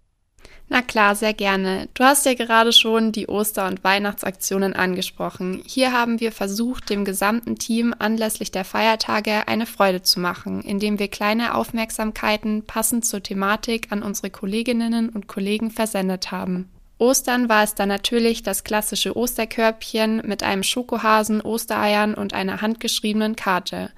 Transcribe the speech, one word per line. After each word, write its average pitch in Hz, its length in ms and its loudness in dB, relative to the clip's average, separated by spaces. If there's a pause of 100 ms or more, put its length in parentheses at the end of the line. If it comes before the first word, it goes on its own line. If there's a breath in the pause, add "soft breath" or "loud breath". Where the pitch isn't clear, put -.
(680 soft breath)
Na 247 140 2
klar, 208 340 4
sehr 214 180 0
gerne. 190 600 0
Du - 100 2
hast 285 220 6
ja 269 80 6
gerade 233 400 4
schon 226 400 4
die 214 160 -6
Oster- 202 380 0
und 190 180 -4
Weihnachtsaktionen 196 880 0
angesprochen. 185 920 -4
Hier 254 280 2
haben 240 260 0
wir 226 140 -2
versucht, 220 560 -4
dem 202 160 0
gesamten 208 500 0
Team 233 420 0
anlässlich 220 540 -2
der 190 140 -4
Feiertage 214 840 0
eine 226 200 -2
Freude 190 340 2
zu - 180 0
machen, 180 420 -4
indem 208 380 -2
wir 202 80 0
kleine 220 480 0
Aufmerksamkeiten 214 1120 -2
passend 226 400 -2
zur 196 180 -4
Thematik 214 680 -2
an 208 120 -2
unsere 202 280 -6
Kolleginnen 226 800 0
und 214 180 -8
Kollegen 214 440 -2
versendet 190 600 -2
haben. 185 360 -4 (320)
Ostern 247 500 2
war 214 140 6
es 214 120 0
dann 202 140 0
natürlich 226 540 0
das 196 200 -4
klassische 208 540 -2
Osterkörbchen 220 1080 0
mit 202 160 -4
einem 196 220 0
Schokohasen, 220 760 2
Ostereiern 214 720 0
und 202 200 -4
einer 190 280 -2
handgeschriebenen 214 760 0
Karte. 180 640 -2